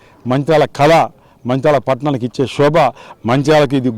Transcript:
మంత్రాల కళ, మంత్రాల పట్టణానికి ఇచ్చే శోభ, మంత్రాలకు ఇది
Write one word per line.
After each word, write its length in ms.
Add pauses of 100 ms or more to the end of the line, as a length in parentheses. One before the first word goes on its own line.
(280)
మంత్రాల 380
కళ, 440 (360)
మంత్రాల 320
పట్టణానికి 480
ఇచ్చే 220
శోభ, 300 (480)
మంత్రాలకు 500
ఇది 220